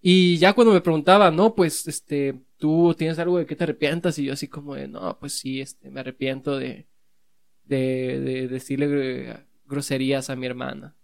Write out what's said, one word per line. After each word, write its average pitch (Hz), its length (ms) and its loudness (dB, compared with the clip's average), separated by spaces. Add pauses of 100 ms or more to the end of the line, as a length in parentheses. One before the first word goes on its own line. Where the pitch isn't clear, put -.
Y 180 340 6
ya 185 160 6
cuando 226 200 6
me 175 80 6
preguntaba, 175 500 6
"No, 208 240 2
pues, 165 320 0
este, 139 540 -6 (160)
¿tú 165 400 2
tienes 160 220 -4
algo 175 180 0
de 165 80 -2
qué 151 100 -8
te 175 80 -4
arrepientas?", 156 560 -2
y 139 60 -2
yo 135 80 -4
así 139 140 -8
como 143 280 -14
de, 139 120 -12
"No, 92 320 -10
pues 143 140 -12
sí, 131 280 -8
este, - 280 -16
me 135 120 -14
arrepiento 131 560 -6
de, 127 300 -10 (760)
de, 131 540 -4
de 131 280 -6
decirle 135 400 -4
gr-, 127 580 -4 (200)
groserías 135 640 -4
a 135 60 -6
mi 127 120 -8
hermana". 131 560 -10